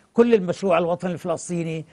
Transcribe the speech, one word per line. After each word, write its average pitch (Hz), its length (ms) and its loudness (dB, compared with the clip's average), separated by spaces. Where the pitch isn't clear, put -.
كل 233 200 4
المشروع 180 440 2
الوطني 175 340 -2
الفلسطيني، 165 800 -6